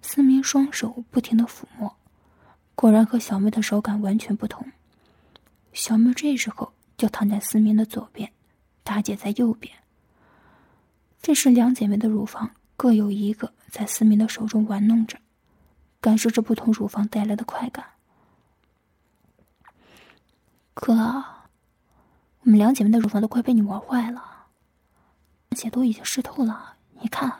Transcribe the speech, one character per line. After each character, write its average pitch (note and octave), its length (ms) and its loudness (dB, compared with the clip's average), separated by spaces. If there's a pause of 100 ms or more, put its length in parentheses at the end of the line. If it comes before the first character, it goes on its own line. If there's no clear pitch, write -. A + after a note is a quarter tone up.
思 - 180 -2
明 C4+ 220 6
双 C#4 280 0
手 A#3 380 -8
不 B3+ 100 0
停 A#3+ 160 -4
地 A#3 100 4
抚 - 180 -18 (140)
摸， G#3+ 200 -10 (760)
果 A3+ 160 6
然 A3 140 6
和 A#3+ 120 -4
小 G3 220 -4
妹 G#3 100 2
的 A3 120 -2
手 G#3 200 -2
感 G#3 180 -4
完 G#3 180 -2
全 G#3+ 180 -4
不 G#3+ 120 -8
同。 - 240 -12 (1000)
小 - 240 -2
妹 A#3+ 160 6
这 D4 240 -2
时 - 140 -6
候 - 200 -12 (260)
就 A3 120 0
躺 - 180 -2
在 G#3 120 -2
思 - 200 -2
明 G#3+ 160 4
的 A3 100 4
左 - 280 -12
边， - 180 -14 (520)
大 G#3 180 -4
姐 G3+ 140 -4
在 G3+ 220 -6
右 A#3+ 160 2
边。 - 200 -12 (1500)
这 D4+ 140 2
时 C#4 140 2
两 B3 240 6
姐 A3 140 -2
妹 G3+ 100 0
的 A3 120 0
乳 G#3+ 160 -2
房 - 260 -10 (260)
各 B3 160 4
有 G#3 180 2
一 G#3 220 -2
个 - 200 -10 (160)
在 - 160 -8
思 - 200 -4
明 G#3+ 120 6
的 A3 100 2
手 A3 200 -8
中 G#3+ 180 0
玩 G#3 220 0
弄 A3+ 180 4
着， - 140 -16 (800)
感 A3 180 2
受 A3+ 140 0
着 A3+ 100 0
不 A3 140 -2
同 A3 180 -2
乳 G#3 140 -4
房 G#3 200 -4
带 G#3 160 -4
来 G#3 120 -2
的 A3+ 100 -8
快 - 240 -8
感。 - 160 -16 (3000)
“哥， - 220 0
我 - 1500 -6
们 G#3+ 80 8
两 A3 160 4
姐 A#3 100 0
妹 G#3 60 4
的 A3+ 100 4
乳 G#3+ 80 0
房 G#3 140 -2
都 G#3+ 60 -2
快 B3 120 -2
被 B3 140 0
你 A3 80 4
玩 G3+ 180 -2
坏 A#3+ 300 -4
了， - 380 -16 (1000)
大 B3 60 -6
姐 - 140 -10
都 B3+ 160 -2
已 A3+ 80 0
经 - 100 -10
湿 - 200 -6
透 - 200 -4
了， - 340 -6 (240)
你 A3+ 60 -8
看。” B3+ 320 -4